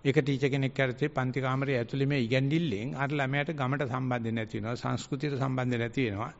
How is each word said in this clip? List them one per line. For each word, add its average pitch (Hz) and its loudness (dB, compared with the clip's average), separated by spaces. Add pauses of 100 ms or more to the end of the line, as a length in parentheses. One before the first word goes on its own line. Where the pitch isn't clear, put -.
ඒක 135 2
ටීචර් 135 4
කෙනෙක් 135 0
කරත්තේ 135 0
පන්ති 131 -2
කාමරය 135 0
ඇතුළේ 131 0
මේ 143 2
ඉගැන්විල්ලෙන් 131 2
අර 135 -2
ළමයාට 143 0
ගමට 143 0
සම්බන්ධ 123 0
නැති 110 -2
වෙනවා, 110 -2
සංස්කෘතියට 135 -4
සම්බන්ධ 127 0
නැති 117 0
වෙනවා. 110 -2